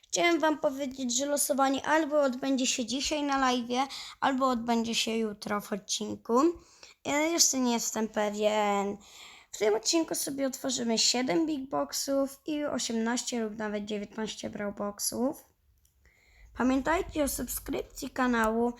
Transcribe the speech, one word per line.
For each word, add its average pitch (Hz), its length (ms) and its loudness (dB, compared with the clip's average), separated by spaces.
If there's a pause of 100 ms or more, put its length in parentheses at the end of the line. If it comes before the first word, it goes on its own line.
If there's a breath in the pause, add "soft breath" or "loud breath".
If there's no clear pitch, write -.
Chciałem 339 320 4
wam 311 180 2
powiedzieć, 269 600 -2
że 277 80 -2
losowanie 277 600 2
albo 302 360 4
odbędzie 262 460 2
się 247 180 -2
dzisiaj 277 380 -2
na 269 280 2
live'ie, 247 360 0 (320 loud breath)
albo 262 300 2
odbędzie 233 460 0
się 226 220 0
jutro 208 440 -2
w - 120 -6
odcinku. 208 680 0 (640 loud breath)
E, - 60 -2
jeszcze 302 480 4
nie 247 140 4
jestem 220 340 -2
pewien. 208 880 2 (540 loud breath)
W - 60 -14
tym 427 180 4
odcinku 330 400 0
sobie 277 320 -2
otworzymy 247 500 -2
siedem 262 480 2
big 277 240 -4
boxów 277 760 -2
i 294 200 -4
osiemnaście 240 760 -2
lub 214 180 -4
nawet 208 280 -4
dziewiętnaście 214 640 -6
brawl 208 240 -6
boxów. 208 760 -4 (1120 soft breath)
Pamiętajcie 294 640 0
o 269 40 0
subskrypcji - 840 -6
kanału 233 720 2